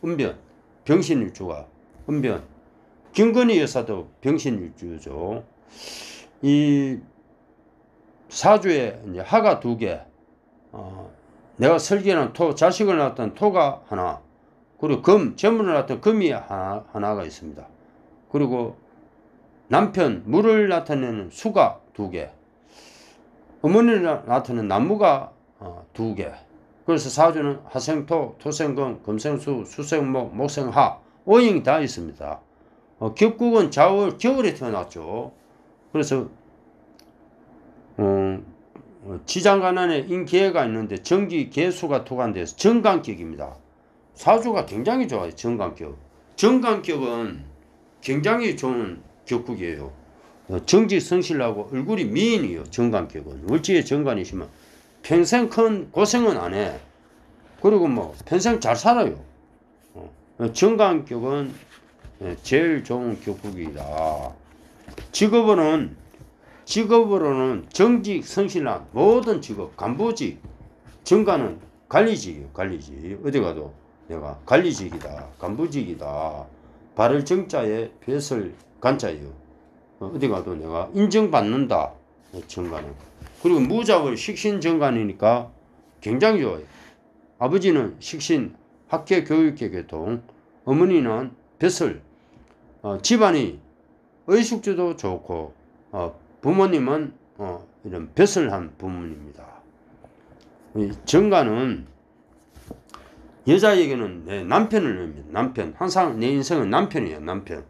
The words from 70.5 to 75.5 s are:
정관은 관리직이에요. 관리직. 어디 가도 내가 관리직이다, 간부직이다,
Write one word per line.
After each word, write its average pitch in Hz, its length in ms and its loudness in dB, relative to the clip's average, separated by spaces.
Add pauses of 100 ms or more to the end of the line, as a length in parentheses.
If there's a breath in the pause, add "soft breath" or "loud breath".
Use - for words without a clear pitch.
정관은 165 560 2 (260)
관리직이에요. 135 640 0
관리직. 82 720 -8
어디 139 160 0
가도 78 340 -4 (340)
내가 73 380 -12
관리직이다, 87 840 -2 (120)
간부직이다, 85 1080 -6 (480)